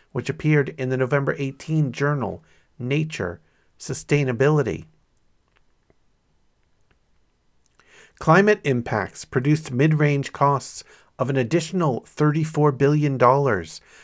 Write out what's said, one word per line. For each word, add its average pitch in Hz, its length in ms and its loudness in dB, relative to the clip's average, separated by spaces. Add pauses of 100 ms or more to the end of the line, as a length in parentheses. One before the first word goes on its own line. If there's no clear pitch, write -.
(100)
which 123 200 -6
appeared 151 480 0
in 131 100 -4
the 131 80 -2
November 135 420 -2
eighteen 143 540 -2
journal, 135 500 -4 (360)
Nature 127 640 -6 (380)
Sustainability. 135 1080 0 (3250)
Climate 202 460 4
impacts 117 640 -4
produced 147 440 -2
mid-range 147 640 2
costs - 500 -2 (360)
of 127 100 -2
an 135 80 0
additional 143 720 0
thirty-four 151 680 2
billion 143 460 2
dollars 123 640 2 (220)